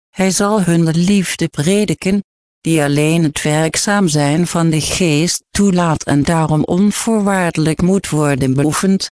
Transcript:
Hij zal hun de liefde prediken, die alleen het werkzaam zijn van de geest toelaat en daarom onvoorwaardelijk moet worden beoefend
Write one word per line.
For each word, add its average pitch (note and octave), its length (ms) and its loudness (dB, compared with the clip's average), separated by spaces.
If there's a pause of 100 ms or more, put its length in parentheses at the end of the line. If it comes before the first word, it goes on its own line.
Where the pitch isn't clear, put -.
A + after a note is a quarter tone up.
Hij F#3+ 220 -2
zal G3+ 320 0
hun E3+ 220 2
de D#3+ 80 0
liefde F3 540 0
prediken, F#3+ 760 -2 (380)
die D#3+ 220 0
alleen D3+ 400 2
het D3+ 180 -2
werkzaam D#3+ 680 0
zijn D3+ 400 0
van E3 220 0
de D#3 120 0
geest E3 680 -2
toelaat F3 520 0
en C#3+ 200 0
daarom D#3 400 0
onvoorwaardelijk F#3+ 1160 0
moet F#3 280 0
worden C#3 440 0
beoefend D#3 540 0 (100)